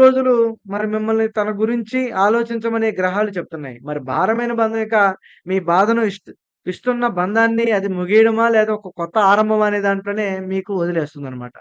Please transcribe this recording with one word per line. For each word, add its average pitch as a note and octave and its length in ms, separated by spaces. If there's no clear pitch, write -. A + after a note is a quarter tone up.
రోజులు C4 300
మరి G#3+ 140
మిమ్మల్ని A3 400
తన G#3+ 220
గురించి A#3+ 380
ఆలోచించమని A3+ 680
గ్రహాలు F#3+ 300
చెప్తున్నాయి. D3+ 480
మరి D3 100
భారమైన G3 640
బంధం A3 260
ఇక A3 80
మీ F#3 100
బాధను G#3 300
ఇష్ట-, - 220
ఇస్తున్న A#3+ 420
బంధాన్ని A3+ 480
అది F#3+ 220
ముగియడమా A3 560
లేదా A3 180
ఒక G#3 180
కొత్త E3 160
ఆరంభమా G#3+ 380
అనే G#3 120
దాంట్లోనే G3 580
మీకు F#3+ 280
వదిలేస్తుంది D3+ 500
అనమాట. B2 300